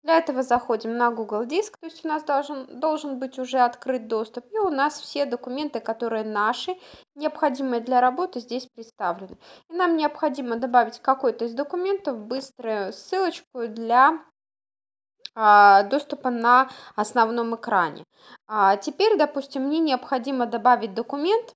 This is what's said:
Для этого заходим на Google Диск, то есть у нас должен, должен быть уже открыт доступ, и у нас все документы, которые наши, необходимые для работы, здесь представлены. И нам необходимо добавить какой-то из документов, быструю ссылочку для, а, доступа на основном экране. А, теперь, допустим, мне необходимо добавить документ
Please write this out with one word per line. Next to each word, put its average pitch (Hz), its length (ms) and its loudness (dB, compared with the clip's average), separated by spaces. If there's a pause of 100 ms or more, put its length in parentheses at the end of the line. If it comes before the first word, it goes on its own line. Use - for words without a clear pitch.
Для 320 140 4
этого 262 260 0
заходим 233 540 -2
на 240 140 2
Google 220 340 -6
Диск, 339 340 -4
то 339 60 -20
есть - 180 -18
у 320 60 -8
нас 302 160 -6
должен, 277 560 -4
должен 302 380 -4
быть 262 200 -10
уже 254 200 -2
открыт 240 500 -2
доступ, 226 420 -6
и 427 60 -6
у 403 120 0
нас 294 300 -2
все 285 260 -6
документы, 254 540 -8
которые 226 460 -6
наши, 220 500 -4 (400)
необходимые 277 640 -2
для 247 220 2
работы, 254 400 -2
здесь 247 340 -10
представлены. 190 600 -10 (320)
И 330 40 -16
нам 349 220 2
необходимо 285 600 -2
добавить 240 420 2
какой-то 262 460 0
из 233 80 -8
документов, 349 640 -4
быструю 220 760 -8
ссылочку 330 760 -6
для, 240 500 4 (1120)
а, 208 500 10
доступа 262 460 -4
на 247 400 4 (260)
основном 226 600 0
экране. 175 480 -2 (440)
А, 208 300 4
теперь, 381 400 0
допустим, 285 460 -2
мне 294 160 -2
необходимо 262 680 -2
добавить 226 480 2
документ 294 640 -2